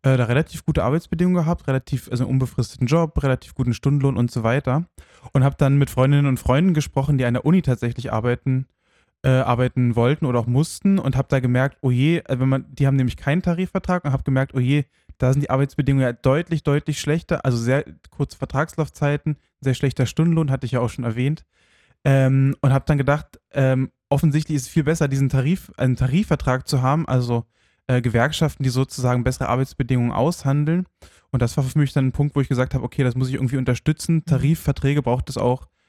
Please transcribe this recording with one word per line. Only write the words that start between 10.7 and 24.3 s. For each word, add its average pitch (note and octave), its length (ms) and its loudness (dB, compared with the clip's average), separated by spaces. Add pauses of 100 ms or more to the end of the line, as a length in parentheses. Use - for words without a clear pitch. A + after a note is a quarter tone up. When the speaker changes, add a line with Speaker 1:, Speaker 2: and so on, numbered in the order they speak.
Speaker 1:
und C3 180 -2
hab C#3 120 -2
da C3+ 100 2
gemerkt, B2+ 420 0
oh C3+ 80 0
je, C#3 300 2
äh, B2+ 200 -4
wenn C3 100 2
man, C3+ 200 0
die C#3 160 -2
haben C3+ 120 2
nämlich B2+ 200 0
keinen D#3 240 -2
Tarifvertrag, F3+ 640 -2
und C#3+ 60 -2
hab C3+ 120 -2
gemerkt, C3+ 300 0
oh C3 60 -2
je, C#3 240 2 (340)
da B2+ 160 2
sind C#3+ 80 2
die C#3 80 -4
Arbeitsbedingungen C3+ 560 0
ja A#2+ 80 0
deutlich, D3+ 480 0
deutlich D3 380 -2
schlechter, D#3+ 440 -2
also B2 140 0
sehr B2 280 0 (260)
kurze - 260 -6
Vertragslaufzeiten, D3 1000 -4 (240)
sehr C3+ 120 0
schlechter C3 320 0
Stundenlohn, D#3+ 460 0
hatte C3 160 -4
ich A#2+ 60 -4
ja B2 80 0
auch A#2 100 -2
schon A#2+ 140 -8
erwähnt. B2 380 -2 (600)
Ähm, C3+ 580 4
und C3 100 2
hab C3+ 140 0
dann D3 140 2
gedacht, C#3+ 400 -2 (140)
ähm, C3 360 0 (200)
offensichtlich D3+ 480 0